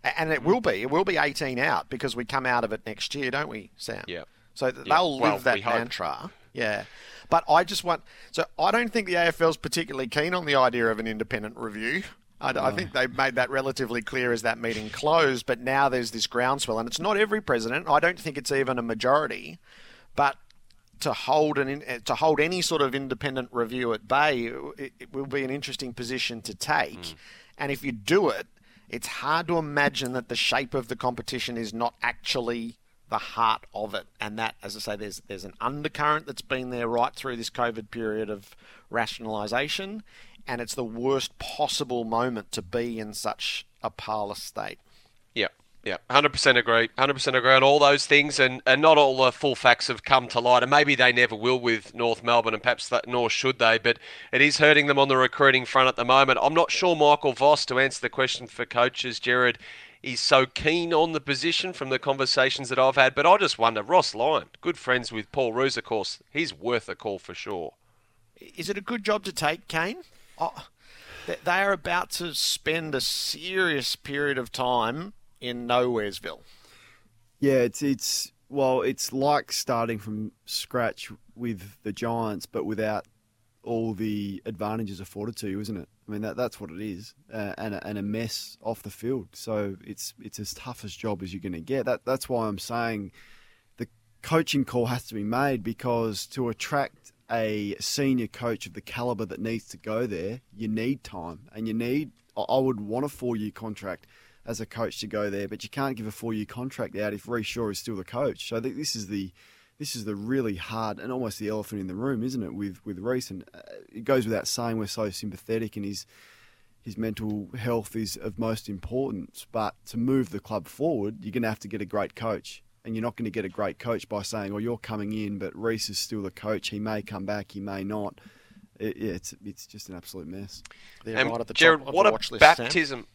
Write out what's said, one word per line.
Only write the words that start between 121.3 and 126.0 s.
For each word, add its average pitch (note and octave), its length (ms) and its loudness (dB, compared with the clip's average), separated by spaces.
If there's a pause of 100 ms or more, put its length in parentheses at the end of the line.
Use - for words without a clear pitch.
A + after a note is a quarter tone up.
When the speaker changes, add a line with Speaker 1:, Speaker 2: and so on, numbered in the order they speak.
Speaker 3:
gonna A#2 160 0
have A2 120 -4
to - 80 -14
get G#2 120 -8
a G2+ 60 -4
great F#2+ 280 -4
coach. - 480 -6 (220)
And A2+ 100 -8
you're A2 80 -4
not A#2+ 140 -4
gonna A2+ 140 -4
get G2 160 -4
a - 20 -6
great F#2 300 -4
coach A#2 320 -4
by G#2 100 -2
saying, G2+ 320 -6
"Oh, G#2 60 -6
you're A#2 180 -4
coming G#2+ 380 -6
in, G#2 240 -4
but F#2 180 -8
Rhyce A2+ 320 -2
is G2+ 100 -6
still - 220 -6